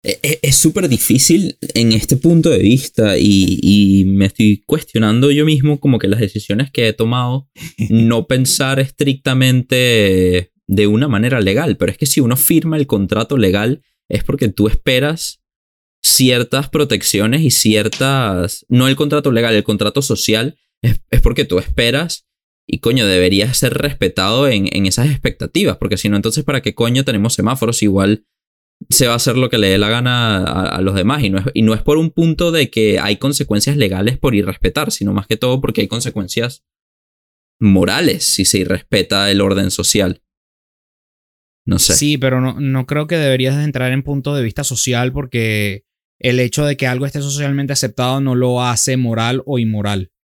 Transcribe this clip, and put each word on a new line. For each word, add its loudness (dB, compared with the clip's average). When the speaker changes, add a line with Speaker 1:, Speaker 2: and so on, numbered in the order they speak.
Speaker 1:
E-, -6
e-, -2
es 2
súper 0
difícil 2
en 2
este 0
punto 4
de 2
vista 2
y, 2
y 4
me 2
estoy 0
cuestionando 0
yo 2
mismo 2
como 2
que -2
las 0
decisiones -4
que 0
he 0
tomado, -2
Speaker 2:
<laughs> -8
Speaker 1:
no 2
pensar 0
estrictamente 2
de 2
una 2
manera 0
legal, 0
pero 0
es -10
que -2
si 0
uno 2
firma 0
el -2
contrato -2
legal 0
es -2
porque -2
tú 0
esperas -2
ciertas 2
protecciones 0
y 2
ciertas, 0
no 4
el 2
contrato 0
legal, 2
el 2
contrato -2
social, -2
es, 0
es 4
porque 2
tú -2
esperas -2
y, -6
coño, 2
debería 2
ser 0
respetado -2
en, 0
en -2
esas 0
expectativas, -2
porque -4
si -4
no, 2
entonces, -2
¿para -2
qué -4
coño 0
tenemos -2
semáforos? -2
Igual 0
se 2
va 0
a -2
hacer 0
lo 0
que -2
le 2
dé 2
la 2
gana 0
a, -2
a -2
los 0
demás, 0
y 0
no 0
es, -4
y 2
no 4
es -2
por 2
un 0
punto 0
de 0
que 2
hay -2
consecuencias -2
legales 0
por 0
irrespetar, -2
sino -4
más -4
que -2
todo -2
porque -4
hay -4
consecuencias -6
morales 2
si -2
se 0
irrespeta -2
el 2
orden 0
social. -2
No 0
sé. 2
Speaker 2:
Sí, 0
pero 0
no, -2
no -2
creo -4
que -2
deberías 0
entrar -2
en -2
punto -4
de -2
vista -6
social -2
porque -4
el 0
hecho -2
de -2
que -2
algo -4
esté -8
socialmente -4
aceptado -4
no 0
lo 0
hace -2
moral -2
o -4
inmoral. -4